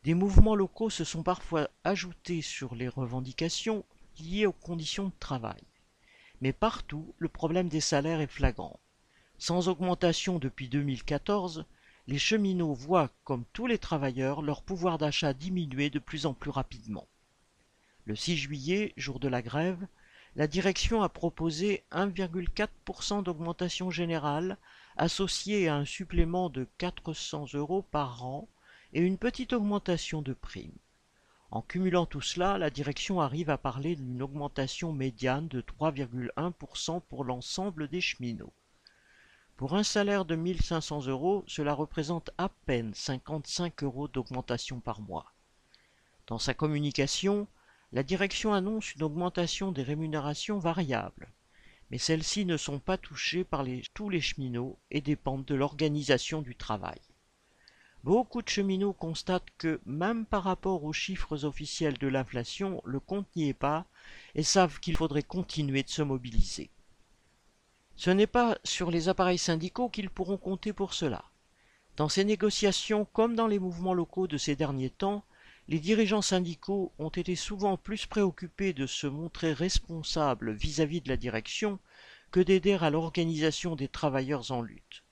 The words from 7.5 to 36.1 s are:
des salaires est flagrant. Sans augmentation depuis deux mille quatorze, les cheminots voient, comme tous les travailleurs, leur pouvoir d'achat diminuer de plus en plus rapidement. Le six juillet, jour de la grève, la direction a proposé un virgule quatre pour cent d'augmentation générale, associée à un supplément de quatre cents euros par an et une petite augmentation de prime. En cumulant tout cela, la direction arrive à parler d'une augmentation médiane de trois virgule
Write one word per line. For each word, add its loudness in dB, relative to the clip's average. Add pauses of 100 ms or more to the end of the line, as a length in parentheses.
des 0
salaires 2
est 0
flagrant. 0 (580)
Sans 2
augmentation 2
depuis -4
deux 2
mille -2
quatorze, -2 (420)
les -2
cheminots 2
voient, 2 (140)
comme -2
tous -4
les 2
travailleurs, 0
leur -2
pouvoir 0
d'achat 2
diminuer -2
de -2
plus -6
en 0
plus -6
rapidement. -6 (1000)
Le -4
six 0
juillet, -2
jour -6
de -2
la 0
grève, -2 (500)
la 2
direction 2
a 2
proposé 0
un 0
virgule -2
quatre -2 (120)
pour -10
cent 0
d'augmentation -2
générale, 0 (400)
associée 2
à 4
un 2
supplément 2
de -4 (100)
quatre -6
cents -8
euros -2
par -4
an -8 (460)
et 2
une 4
petite -2
augmentation 0
de -4
prime. -12 (760)
En -4
cumulant 2
tout -8
cela, 0
la 0
direction -2
arrive 0
à 2
parler -2
d'une -6
augmentation -4
médiane 0
de -4
trois -2
virgule -6